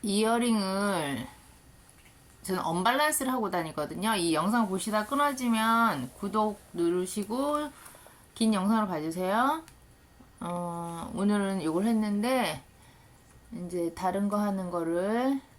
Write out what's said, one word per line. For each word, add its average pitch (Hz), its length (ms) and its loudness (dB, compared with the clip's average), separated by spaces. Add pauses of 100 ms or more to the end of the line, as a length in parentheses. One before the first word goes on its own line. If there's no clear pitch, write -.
이어링을 202 1200 0 (1160)
저는 185 200 -2
언밸런스를 254 720 0
하고 220 180 -2
다니거든요. 170 640 -2
이 170 180 2
영상 208 340 2
보시다 208 380 -2
끊어지면 226 1120 2
구독 208 420 -2 (140)
누르시고 208 960 0 (640)
긴 220 180 4
영상으로 208 340 4
봐주세요. 185 760 0 (760)
어, 170 760 -6
오늘은 196 480 0
이걸 165 240 0
했는데 214 760 0 (880)
이제 170 440 -4
다른 190 340 0
거 208 100 0
하는 190 320 -2
거를 196 680 0 (180)